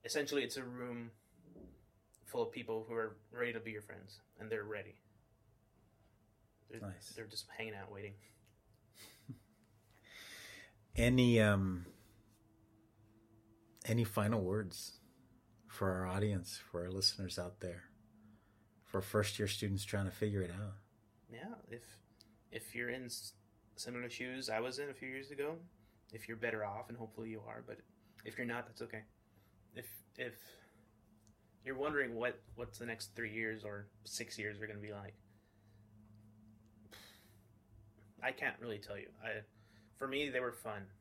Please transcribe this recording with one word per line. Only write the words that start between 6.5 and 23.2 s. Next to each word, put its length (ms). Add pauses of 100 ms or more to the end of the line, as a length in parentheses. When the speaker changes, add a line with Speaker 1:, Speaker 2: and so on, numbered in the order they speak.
Speaker 1:
They're, 100
Speaker 2:
Nice. 340
Speaker 1:
they're 120
just 180 (120)
hanging 180
out, 160
waiting. 220 (1160)
Speaker 2:
<laughs> 60 (1600)
Any, 460
um, 440 (2000)
any 180
final 380
words 580 (680)
for 240
our 160
audience, 520 (120)
for 120
our 60
listeners 480
out 220
there, 240 (1000)
for 180
first-year 460
students 360
trying 220
to 60
figure 300
it 100
out? 220 (580)
Speaker 1:
Yeah, 220 (160)
if, 120 (680)
if 220
you're 160
in 160
s-, 280 (420)